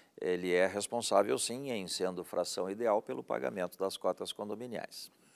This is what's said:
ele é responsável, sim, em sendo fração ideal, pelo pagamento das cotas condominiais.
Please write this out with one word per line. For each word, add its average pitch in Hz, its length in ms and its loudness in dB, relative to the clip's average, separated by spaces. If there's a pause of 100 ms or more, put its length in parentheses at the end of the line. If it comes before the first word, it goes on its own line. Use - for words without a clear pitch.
(200)
ele 90 320 0
é 90 160 6
responsável, 101 720 4
sim, 131 320 -4
em 98 160 -4
sendo 90 360 -2
fração 92 460 -2
ideal, 107 320 2
pelo 131 220 -6
pagamento 113 560 -4
das 95 180 0
cotas 95 360 -2
condominiais. 104 800 -8 (240)